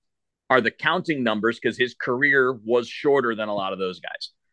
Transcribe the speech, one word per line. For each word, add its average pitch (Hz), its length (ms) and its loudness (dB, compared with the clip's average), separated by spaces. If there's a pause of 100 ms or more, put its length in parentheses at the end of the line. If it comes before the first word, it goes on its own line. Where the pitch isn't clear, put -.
(500)
are 127 100 6
the 110 100 0
counting 156 520 -2
numbers, 110 360 0
'cause 110 200 -2
his 123 160 0
career 131 580 2
was 120 340 0
shorter 135 480 2
than 107 140 -4
a 104 60 -4
lot 98 180 -2
of 92 60 -6
those 92 220 -6
guys, - 320 -12 (200)